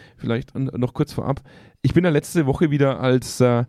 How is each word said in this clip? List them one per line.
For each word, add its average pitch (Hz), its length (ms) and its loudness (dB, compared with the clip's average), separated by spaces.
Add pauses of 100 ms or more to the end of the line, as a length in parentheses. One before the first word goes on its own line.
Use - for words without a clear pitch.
(180)
Vielleicht 117 400 -6
an, 131 180 -4
noch 123 180 -2
kurz - 200 -4
vorab. - 280 -4 (400)
Ich - 120 0
bin 170 100 4
ja 180 60 2
letzte 147 360 0
Woche 143 240 0
wieder 139 300 0
als, 127 400 0
äh, 120 300 4